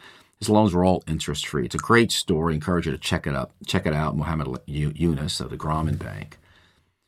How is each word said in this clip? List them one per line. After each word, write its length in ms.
his 100
loans 240
were 140
all 200
interest-free. 600
It's 80
a 40
great 320
story. 440
I 20
encourage 300
you 60
to 60
check 280
it 80
up. 180
Check 180
it 80
out, 240
Mohammed 480
Yu-, 320
Yunus 420
of 120
the 80
Grameen 400
Bank. 400